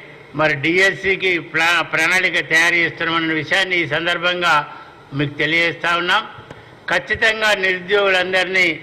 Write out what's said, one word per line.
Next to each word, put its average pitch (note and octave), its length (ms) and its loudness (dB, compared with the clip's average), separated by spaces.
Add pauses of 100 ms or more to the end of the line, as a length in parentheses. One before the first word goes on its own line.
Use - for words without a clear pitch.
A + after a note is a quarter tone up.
(380)
మరి D3+ 160 2
డిఎస్సికి F#3 800 0 (180)
ప్లా-, E3 320 2 (100)
ప్రణాళిక F3 460 0 (120)
తయారు E3+ 320 4
చేస్తున్నామన్న E3 520 -2
విషయాన్ని F3+ 420 -2
ఈ E3+ 100 0
సందర్భంగా E3+ 680 0 (600)
మీకు C#3+ 260 -2
తెలియజేస్తా E3 560 0
ఉన్నాం. F3+ 260 0 (680)
ఖచ్చితంగా G#3+ 640 0
నిరుద్యోగులందరినీ F#3 1120 2 (160)